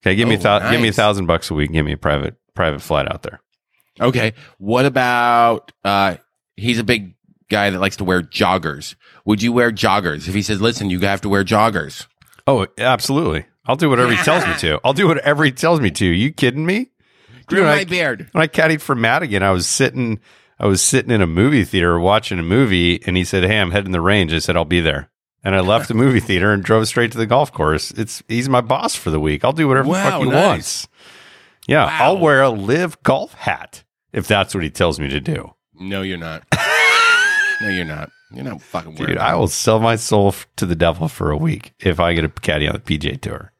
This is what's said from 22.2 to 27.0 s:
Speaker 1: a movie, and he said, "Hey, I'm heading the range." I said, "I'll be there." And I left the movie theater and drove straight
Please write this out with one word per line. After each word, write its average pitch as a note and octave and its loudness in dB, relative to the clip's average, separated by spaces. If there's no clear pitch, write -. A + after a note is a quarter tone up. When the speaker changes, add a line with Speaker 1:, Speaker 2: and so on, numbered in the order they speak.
Speaker 1:
a E2+ -4
movie, F2+ 2
and F#2 0
he F2+ 2
said, F#2 0
"Hey, G#2+ 2
I'm F2+ 0
heading G2 -2
the F2 0
range." F2+ 2
I E2 0
said, E2+ -2
"I'll E2 2
be E2+ 0
there." C#2+ -2
And F#2+ 0
I F#2+ 4
left G#2 2
the A#2 -6
movie B2 4
theater F#2+ 2
and G2 0
drove A2 2
straight A#2 -2